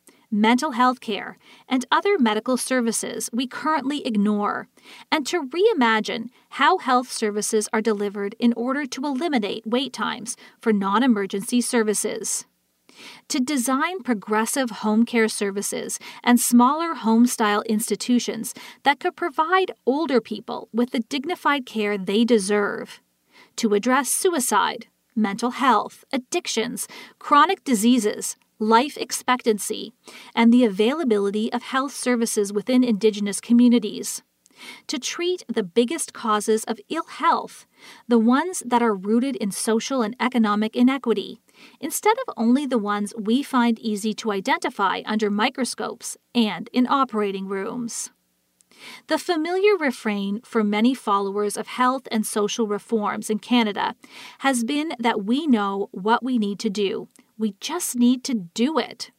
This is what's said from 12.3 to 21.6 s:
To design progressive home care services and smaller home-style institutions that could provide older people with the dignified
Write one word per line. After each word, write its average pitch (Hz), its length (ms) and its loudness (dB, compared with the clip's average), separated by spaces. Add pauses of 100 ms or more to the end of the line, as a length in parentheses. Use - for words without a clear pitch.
To 302 100 -2
design 269 640 -2
progressive 226 680 -2
home 214 380 2
care 220 200 2
services 202 680 -6 (260)
and 240 160 6
smaller 285 540 4
home-style 226 680 2
institutions 220 880 -2 (300)
that 285 160 2
could 359 160 -2
provide 349 560 0 (160)
older 269 340 2
people - 500 -8
with 240 200 0
the 277 80 -2
dignified 285 680 -2